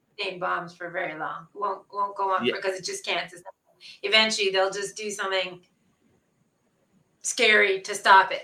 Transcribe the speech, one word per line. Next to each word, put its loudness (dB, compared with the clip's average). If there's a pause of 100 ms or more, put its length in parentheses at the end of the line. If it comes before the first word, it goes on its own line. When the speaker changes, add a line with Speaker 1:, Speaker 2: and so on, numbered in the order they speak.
(180)
Speaker 1:
sustain -6
bombs -4
for -12
very -6
long. -8
It -12
won't, -4 (100)
won't -4
go 0
on 0
Speaker 2:
Yeah. 0
Speaker 1:
because -4
it -12
just -8
can't -4
sustain. -18 (500)
Eventually, 2
they'll 2
just -8
do -8
something -4 (1600)
scary 4
to -8
stop 8
it. -6